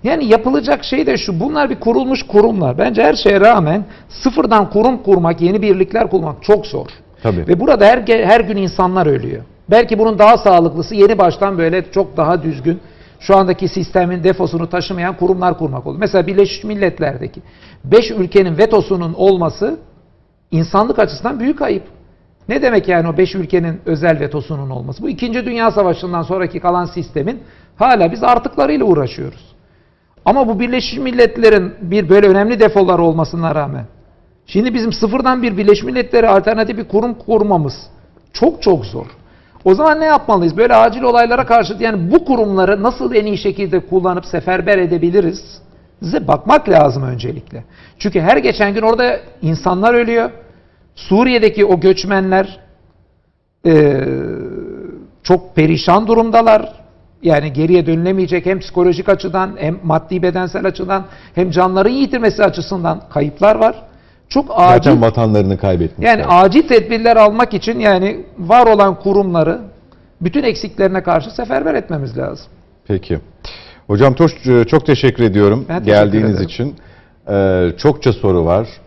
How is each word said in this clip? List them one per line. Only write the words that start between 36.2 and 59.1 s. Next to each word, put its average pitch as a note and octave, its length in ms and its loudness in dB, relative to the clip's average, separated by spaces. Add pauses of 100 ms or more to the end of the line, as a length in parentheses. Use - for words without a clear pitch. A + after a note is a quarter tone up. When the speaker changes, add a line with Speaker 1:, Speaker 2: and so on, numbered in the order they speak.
Speaker 1:
alternatif G#3+ 500 0
bir G#3+ 100 -10
kurum A3+ 260 -2
kurmamız G3+ 600 -2 (580)
çok D#4+ 300 -2
çok D3 240 0
zor. - 200 -12 (580)
O F#3+ 100 4
zaman D#4 260 2
ne D#4+ 40 0
yapmalıyız? G3+ 520 0
Böyle A#3+ 180 2
acil A3+ 280 4
olaylara A#3+ 440 2
karşı A#3 340 0
yani G#3 320 -2
bu F4 120 4
kurumları G3+ 580 0
nasıl B3 320 -4
en G#3 120 2
iyi G#3 120 -4
şekilde F#3+ 420 -2
kullanıp F3+ 460 -4
seferber F3+ 520 -2
edebiliriz? F3 600 0 (640)
Size F3+ 260 -4
bakmak A3+ 400 2
lazım D3 340 2
öncelikle. B2+ 600 -10 (340)
Çünkü G3 220 -2
her F#3+ 160 4
geçen G#3+ 380 -2
gün A3 80 -4
orada A3+ 340 0 (260)
insanlar F#3 520 0
ölüyor. A#3 360 0 (640)
Suriye'deki A3 720 2
o F#3 160 2
göçmenler, F#3+ 800 0 (1040)
e, D3+ 340 4 (1200)
çok - 340 -2
perişan E3 500 2
durumdalar. A3+ 640 2 (500)
Yani D#3 300 0
geriye D#3+ 340 2
dönülemeyecek F3 600 -2
hem F#3+ 120 -2
psikolojik F3+ 500 -2
açıdan F#3+ 500 -2